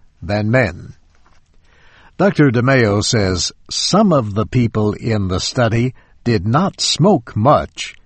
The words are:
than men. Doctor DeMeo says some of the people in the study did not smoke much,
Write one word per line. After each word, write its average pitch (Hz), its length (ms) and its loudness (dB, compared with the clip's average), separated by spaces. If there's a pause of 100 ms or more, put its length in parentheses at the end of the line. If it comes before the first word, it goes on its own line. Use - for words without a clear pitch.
(200)
than 104 300 -4
men. 110 440 -2 (1200)
Doctor 151 340 2
DeMeo 120 520 2
says 92 480 -2 (180)
some 196 440 0
of 110 220 0
the 107 120 -2
people 110 460 0
in 107 340 -4
the 92 140 -2
study 120 540 -2 (280)
did 107 240 0
not 151 340 -2
smoke 165 540 0
much, 107 720 0